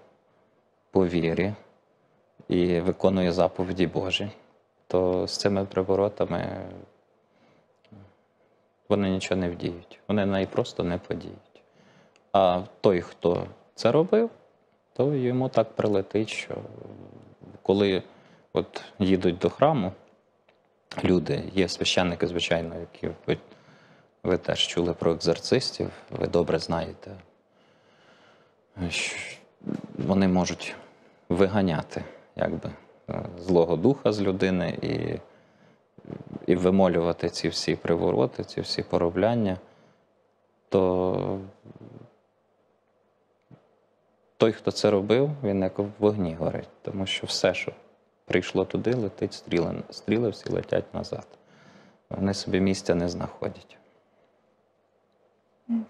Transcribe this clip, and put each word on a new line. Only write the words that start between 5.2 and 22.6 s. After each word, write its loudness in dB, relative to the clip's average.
з -6
цими 0
приворотами -2
вони 2
нічого 0
не 0
вдіють, -8
вони 0
на 0
неї 0
просто -4
не -2
подіють. -12
А 4
той, 4
хто -2
це 2
робив, 4
то 0
йому 0
так 2
прилетить, 0
що -10
коли 4
от -4
їдуть 4
до 2
храму 2
люди, 2
є 2
священники, 0
звичайно, -2